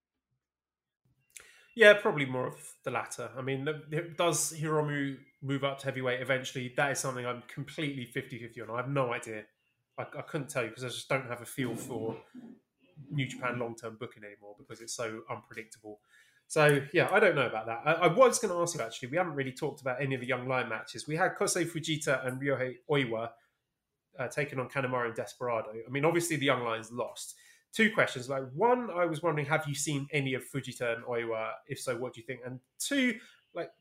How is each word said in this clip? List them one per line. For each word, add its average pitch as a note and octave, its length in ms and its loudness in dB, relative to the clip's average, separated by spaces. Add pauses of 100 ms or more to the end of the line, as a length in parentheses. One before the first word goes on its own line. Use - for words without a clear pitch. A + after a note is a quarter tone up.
(1800)
Yeah, G#3 180 12
probably E3 320 2
more B2+ 220 -2
of - 80 -8 (280)
the C3 80 -4
latter. A#2 460 -4
I C3 40 -4
mean, C3+ 220 -2
the, D3+ 260 -4
the, D#3 120 -2 (160)
does E3 340 2
Hiromu D3 680 0 (240)
move C3+ 220 -2
up C#3 160 0
to C3+ 60 -8
heavyweight B2+ 360 -2
eventually? B2+ 540 -2
That C#3 160 2
is C3 80 -2
something B2 260 -4
I'm A#2+ 220 -4
completely C#3 580 -6
fifty B2 340 -8
fifty A#2 220 -12
on. G#2+ 80 -10
I A#2 80 -4
have B2+ 120 -2
no C3+ 240 2
idea. A2 300 -6 (540)
I, B2+ 40 -4
I C3+ 200 -8
couldn't C#3+ 280 -6
tell B2 160 -2
you G#2+ 60 -4
'cause B2+ 120 -12
I B2 60 -4
just A2+ 180 -8
don't C3+ 200 0
have A#2 140 -8
a A2+ 40 -14
feel B2 300 -2
for A2+ 420 -6 (920)
New C#3 160 0
Japan A#2+ 320 -4
long-term A#2 420 -6
booking A2 260 -12
anymore G2+ 340 -18
because A#2 220 -18
it's A#2 120 -10
so A2+ 360 -4
unpredictable. A2 720 -12 (460)
So, D3 340 6 (120)
yeah, C#3 160 6
I G#3 120 4
don't F3 140 6
know B2+ 120 4
about A2 200 -4
that. A#2 180 -4
I, D#3 80 6
I E3+ 140 4
was A3+ 300 8
gonna F3 240 0
ask E3 140 0
you, C3+ 60 -4
actually, A2+ 260 -8
we C#3+ 100 -2
haven't F3 180 0
really C3 180 -2
talked C3+ 260 -6
about B2+ 220 -2
any C3+ 120 -2
of B2 60 -2
the B2 80 -8
Young B2+ 220 -2
Lion B2+ 180 0
matches. A2 400 -8
We D3+ 80 -2
had F3 200 2
Kosei F3+ 300 2
Fujita D3 640 0
and C3 140 -2
Ryohei B2+ 340 0 (140)
Oiwa, A#2 400 2 (920)
uh, B2 80 -2
taking C#3 320 -4
on A#2 80 -2
Kanemaru B2+ 380 0
and A2+ 100 -4
Desperado. A#2 560 -4 (160)
I - 20 -12
mean, C#3 140 -2
obviously, E3 320 2
the C3+ 100 0
Young B2 200 4
Lions A2+ 260 -4
lost. - 440 -6 (380)
Two A3 200 6
questions. B2 340 2
Like, C3+ 160 -2 (100)
one, A#3 380 4
I F3 140 2
was D#3+ 180 -2
wondering, D3+ 240 2
have D3+ 180 2
you D3 80 -2
seen C#3+ 380 -2
any C3+ 220 0
of B2 100 -2
Fujita B2 500 -2
and A#2+ 120 -6
Oiwa? A2+ 460 -2 (160)
If C3 120 -6
so, B2+ 160 -2
what A#2+ 180 -6
do A#2+ 60 -18
you - 80 -16
think? B2 180 -8
And B2+ 140 -8 (200)
two, B3+ 360 2 (380)
like, E3+ 280 -6